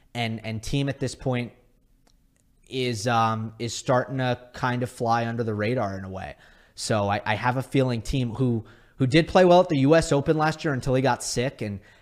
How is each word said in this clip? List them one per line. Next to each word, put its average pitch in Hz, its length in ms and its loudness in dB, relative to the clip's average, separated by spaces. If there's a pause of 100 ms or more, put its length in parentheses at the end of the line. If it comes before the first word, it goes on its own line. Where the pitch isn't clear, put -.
(140)
And, 113 320 -4
and 110 160 -6
Thiem 139 280 -2
at 131 100 -8
this 127 160 -4
point 123 380 -4 (1160)
is, 123 380 -4
um, 113 500 2
is 117 160 -6
starting 131 460 0
to 123 180 0 (160)
kind 123 300 -2
of 120 80 -4
fly 117 340 0
under 117 180 -4
the 110 120 -2
radar 104 420 -2
in 95 80 -10
a 95 40 -12
way. 92 260 -12 (400)
So 104 340 -2
I, 101 160 -2
I 107 100 -2
have 123 220 -2
a 131 60 -2
feeling 127 380 0
Thiem, 120 360 -4
who, 120 280 0 (320)
who 135 100 2
did 160 200 4
play 185 180 6
well 175 160 8
at 185 80 0
the 151 100 0
U 139 160 6
S 160 160 2
Open 151 260 2
last 156 280 -2
year 151 80 0
until 127 220 -2
he 131 60 2
got 123 220 0
sick - 380 -4
and 104 180 -6 (220)